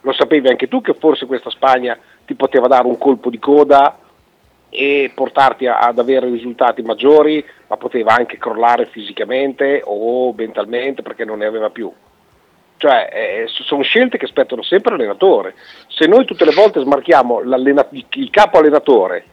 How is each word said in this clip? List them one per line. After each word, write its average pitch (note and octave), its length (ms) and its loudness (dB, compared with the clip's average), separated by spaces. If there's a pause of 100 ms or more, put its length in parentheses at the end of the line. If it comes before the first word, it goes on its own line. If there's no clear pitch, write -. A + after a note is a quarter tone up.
lo C3 140 -4
sapevi C#3+ 340 2
anche B2+ 200 0
tu B3+ 120 -2
che G#3 140 -2
forse D3 320 0
questa B2 240 -8
Spagna B2+ 480 0 (260)
ti - 100 -10
poteva C3 320 0
dare B2+ 200 4
un B2 100 -2
colpo C3+ 320 0
di A#2 100 -8
coda C#3+ 600 4 (720)
e C#3 440 -2
portarti C3 520 0
a-, A#2 140 0
ad A#2 180 0
avere B2+ 320 0
risultati A#2+ 500 -2
maggiori, D3 640 2 (220)
ma - 100 -8
poteva A2+ 380 -2
anche A#2+ 240 -2
crollare A#2+ 480 0
fisicamente B2+ 1000 -4
o A#2 480 -2
mentalmente A2+ 680 -8
perché A#2 240 -12
non G#2+ 120 -10
ne G#2+ 60 -6
aveva G#2+ 240 -4
più. G#2 240 -10 (840)
Cioè, B2+ 340 0
eh, G#2+ 360 -6
s-, - 160 -12
sono C#3+ 180 -4
scelte A#3+ 340 0
che C3 100 -6
spettano B2+ 360 -4
sempre G3 320 -2
all'allenatore. A2 600 0 (340)
Se - 180 -2
noi A3+ 180 6
tutte - 220 0
le D3+ 80 2
volte F#3+ 260 4
smarchiamo C3+ 640 0
l'allena-, C3 460 0
il, C3+ 240 -16
il C3+ 160 -8
capo G3+ 280 4
allenatore C3+ 760 2